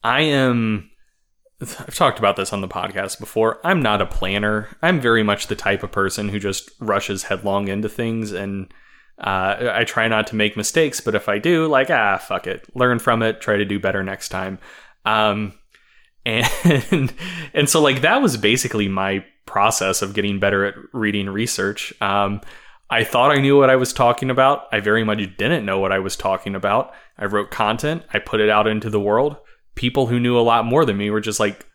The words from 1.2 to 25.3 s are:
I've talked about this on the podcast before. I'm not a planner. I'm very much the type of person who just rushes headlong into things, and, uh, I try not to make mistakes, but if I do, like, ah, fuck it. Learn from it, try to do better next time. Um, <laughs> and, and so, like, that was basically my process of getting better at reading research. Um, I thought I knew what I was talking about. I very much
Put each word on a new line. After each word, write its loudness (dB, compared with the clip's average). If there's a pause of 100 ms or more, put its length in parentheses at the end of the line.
I've -14
talked 2
about 2
this -4
on -4
the -6
podcast -6
before. -2
I'm 2
not 2
a 0
planner. -2 (140)
I'm 2
very 2
much 0
the -2
type -2
of -10
person -2
who -4
just -6 (120)
rushes -2
headlong -2
into -4
things, -6
and, -8 (460)
uh, -2
I 2
try 0
not 0
to -10
make 0
mistakes, 0
but -2
if -2
I 0
do, 2
like, 2
ah, 2
fuck -6
it. -8
Learn 2
from 2
it, 0
try 0
to 2
do -2
better -2
next -8
time. -8 (460)
Um, 0 (320)
<laughs> -18
and, 0 (400)
and 0
so, 2
like, 2
that 2
was 2
basically 0
my -2 (220)
process 0
of -6
getting -2
better 2
at -4 (200)
reading -2
research. -4
Um, 0 (500)
I 2
thought 4
I 4
knew 6
what 8
I 6
was 2
talking 2
about. 2
I 2
very 2
much 0 (180)